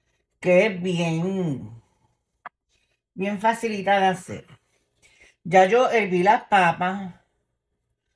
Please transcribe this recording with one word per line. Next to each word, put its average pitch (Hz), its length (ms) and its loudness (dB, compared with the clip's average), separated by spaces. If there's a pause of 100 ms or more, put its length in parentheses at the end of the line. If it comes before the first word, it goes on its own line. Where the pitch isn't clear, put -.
(380)
que 180 280 2
es 185 160 -6
bien, 165 1000 -4 (1300)
bien 196 260 -6
facilita 214 600 -2
de 190 60 2
hacer. 180 400 -6 (1000)
Ya 185 220 6
yo 240 240 2
herví 185 320 0
las 214 220 2
papas, 180 680 0 (1000)